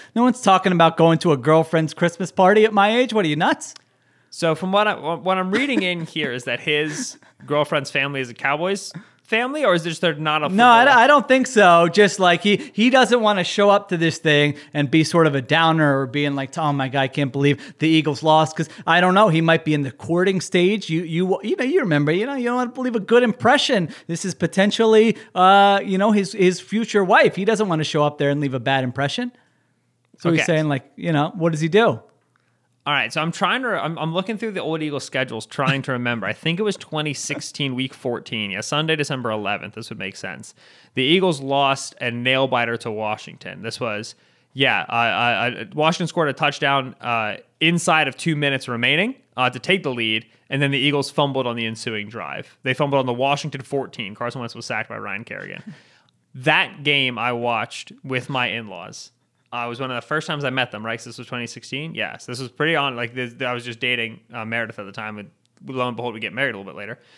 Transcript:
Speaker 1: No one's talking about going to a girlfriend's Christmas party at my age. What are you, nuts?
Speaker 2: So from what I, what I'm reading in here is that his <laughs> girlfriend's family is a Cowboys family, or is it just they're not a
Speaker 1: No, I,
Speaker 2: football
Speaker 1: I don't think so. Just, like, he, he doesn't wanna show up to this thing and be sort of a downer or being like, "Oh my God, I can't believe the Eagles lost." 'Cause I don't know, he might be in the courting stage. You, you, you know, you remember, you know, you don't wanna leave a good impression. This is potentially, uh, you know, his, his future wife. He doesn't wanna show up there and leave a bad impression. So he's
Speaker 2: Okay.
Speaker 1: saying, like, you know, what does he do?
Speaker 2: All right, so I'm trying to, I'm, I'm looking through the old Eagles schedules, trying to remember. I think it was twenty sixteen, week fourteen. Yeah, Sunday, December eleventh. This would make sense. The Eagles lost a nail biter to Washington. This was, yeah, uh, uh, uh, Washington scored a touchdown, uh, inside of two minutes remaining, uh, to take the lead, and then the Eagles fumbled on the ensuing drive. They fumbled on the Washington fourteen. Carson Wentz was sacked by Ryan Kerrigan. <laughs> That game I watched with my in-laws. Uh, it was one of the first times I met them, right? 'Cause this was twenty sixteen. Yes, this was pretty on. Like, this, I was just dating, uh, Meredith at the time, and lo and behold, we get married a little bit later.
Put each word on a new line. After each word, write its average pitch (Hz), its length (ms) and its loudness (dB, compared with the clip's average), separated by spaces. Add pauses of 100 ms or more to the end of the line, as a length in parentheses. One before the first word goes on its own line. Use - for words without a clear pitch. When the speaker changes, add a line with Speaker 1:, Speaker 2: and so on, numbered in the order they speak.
(160)
Speaker 1:
No 233 80 2
one's 247 180 2
talking 190 300 4
about 165 260 4
going 165 220 6
to 175 120 2
a 143 60 4
girlfriend's 156 560 2
Christmas 170 380 -2
party 202 340 6
at 220 80 2
my 208 240 4
age. 247 160 2
What 214 120 2
are 156 40 0
you, 147 80 -2
nuts? 214 360 -2 (560)
Speaker 2:
So 160 260 0
from 185 160 -6
what 202 160 2
I, 208 60 0 (220)
what 180 220 -2
I'm 185 140 -2
reading 240 320 0
in 175 220 -4
here 151 260 -4
is 123 140 -8
that 123 160 -6
his 151 560 -2 (140)
<laughs> - 140 -20
girlfriend's 147 460 -2
family 139 300 -2
is 123 80 -8
a 120 40 -16
Cowboys 170 600 -4 (300)
family, 254 400 -4
or 208 100 4
is 165 120 0
it 170 40 -6
just 160 120 -8
they're 165 120 0
not 151 300 -2
a 143 60 0
Speaker 1:
No, 220 200 6
I, 233 140 8
Speaker 2:
football 262 200 6
Speaker 1:
I 254 40 6
don't 285 180 6
think 262 220 4
so. 175 400 8
Just, 196 320 4
like, 175 240 4
he, 202 140 4 (160)
he 226 160 2
doesn't 247 320 6
wanna 208 240 2
show 202 240 2
up 202 180 4
to 185 80 -4
this 165 220 0
thing 147 380 4 (180)
and 143 180 -2
be 160 140 4
sort 165 200 4
of 143 100 2
a 135 60 -2
downer 156 580 2
or 139 60 -2
being 143 300 -2
like, 135 220 -8
"Oh 151 160 0
my 135 160 -2
God, 135 100 -2
I 135 80 2
can't 139 240 -2
believe 143 480 0
the 151 80 2
Eagles 156 360 2
lost." 156 340 4
'Cause 160 100 -2 (180)
I 170 140 4
don't 185 140 4
know, 202 160 6
he 160 100 2
might 165 240 4
be 151 100 0
in 147 100 0
the 131 80 -6
courting 180 500 0
stage. 190 480 0
You, 160 140 -2
you, 175 400 -2
you 220 120 -2
know, 392 80 -2
you 294 160 0
remember, 151 320 2
you 190 140 0
know, 277 100 -6
you 254 80 -4
don't 240 140 -2
wanna 247 240 -4
leave 247 160 -2
a - 20 -4
good 226 240 4
impression. 226 640 2 (200)
This 170 180 -6
is 185 100 -6
potentially, 208 800 4 (180)
uh, 196 480 6
you 190 160 -2
know, 202 140 2
his, 208 220 0
his 185 260 2
future 208 440 0
wife. 220 340 4
He 190 80 -4
doesn't 214 240 2
wanna 156 160 0
show 151 180 0
up 147 140 -2
there 143 140 2
and 143 100 -2
leave 139 120 -4
a 131 60 -4
bad 135 240 0
impression. 139 480 -4 (880)
So 170 120 0
he's 160 100 2
Speaker 2:
Okay. - 40 -2
Speaker 1:
saying, 156 220 0
like, 139 300 -4
you 170 160 -2
know, 151 220 0
what 170 180 0
does 151 80 -4
he 165 80 -2
do? 185 320 2 (840)
Speaker 2:
All 147 120 -2
right, 120 180 -2
so 156 80 -2
I'm 165 100 -2
trying 196 300 -2
to, 262 60 -4 (120)
I'm, 160 200 -4
I'm 160 120 -4
looking 190 280 -4
through 220 140 -6
the 185 60 -6
old 156 220 -4
Eagles 143 220 -6
schedules, 123 420 -6
trying 135 380 -2
to 139 80 -6
remember. 120 340 -4
I 104 80 -2
think 165 260 -4
it 214 40 -2
was 208 120 -2
twenty 151 380 -6
sixteen, 139 640 -8
week 127 180 -6
fourteen. 113 560 -8
Yeah, 98 120 -6
Sunday, 160 340 -2
December 135 340 -4
eleventh. 104 460 -6
This 110 140 -14
would 107 100 -14
make 98 160 -10
sense. - 400 -14 (400)
The 131 80 0
Eagles 165 380 2
lost 135 600 -2
a 120 80 -4
nail 127 380 0
biter 120 300 -2
to 117 120 -10
Washington. 107 720 -10
This 113 180 -10
was, 110 360 -8 (380)
yeah, 123 360 0
uh, - 40 -6
uh, 117 680 -2
uh, 113 40 -12 (100)
Washington 160 320 0
scored 156 220 -2
a 135 40 -2
touchdown, 139 680 -2
uh, 113 340 -4 (240)
inside 160 480 2
of 131 100 -8
two 165 180 -4
minutes 143 320 -2
remaining, 135 460 0 (240)
uh, 123 140 0
to 123 80 -10
take 185 240 -2
the 143 100 -4
lead, 113 320 -4 (240)
and 135 100 -2
then 139 120 0
the 139 80 0
Eagles 143 320 0
fumbled 135 340 -2
on 120 100 -6
the 117 120 -4
ensuing 110 420 -8
drive. 90 540 -12
They 131 100 -2
fumbled 139 260 0
on 131 60 0
the 123 80 -2
Washington 139 480 -4
fourteen. 117 540 -8
Carson 120 260 -8
Wentz 117 140 -10
was 117 100 -14
sacked 110 240 -6
by 110 80 -12
Ryan 104 260 -10
Kerrigan. 98 380 -14 (180)
<laughs> - 40 -20 (500)
That 151 500 0
game 135 360 0
I 120 140 -2
watched 120 580 -4 (120)
with 131 260 -6
my 127 180 -2
in-laws. 101 640 -12 (420)
Uh, 120 120 -6
it - 20 -6
was 120 140 -8
one 131 100 -6
of 127 100 -8
the - 60 -16
first 156 200 -4
times 147 180 -6
I 135 40 -4
met 127 220 -4
them, 107 140 -12
right? 113 120 -6
'Cause - 60 -20
this 117 140 -18
was 120 100 -16
twenty 120 180 -10
sixteen. 135 480 -12
Yes, 104 320 -8
this 123 140 -10
was 131 100 -10
pretty 156 280 -2
on. 139 180 -2
Like, 117 180 -8
this, 123 280 -8
I 127 120 -4
was 120 120 -8
just 113 160 -12
dating, 117 400 -4 (120)
uh, 117 120 -10
Meredith 113 340 -6
at 104 60 -12
the 98 80 -16
time, 107 240 -12
and 104 120 -16 (380)
lo 131 220 -4
and 117 80 -10
behold, 120 160 -8
we 110 80 -14
get 104 100 -6
married 120 240 -4
a - 20 -12
little 98 140 -14
bit 69 60 -18
later. 104 220 -14 (180)